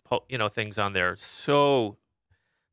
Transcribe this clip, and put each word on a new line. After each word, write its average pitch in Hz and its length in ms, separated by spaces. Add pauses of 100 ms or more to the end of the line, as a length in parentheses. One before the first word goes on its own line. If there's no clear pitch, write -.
po-, - 240
you 127 80
know, 110 120
things 104 280
on 101 160
there. 90 240
So, 139 800 (760)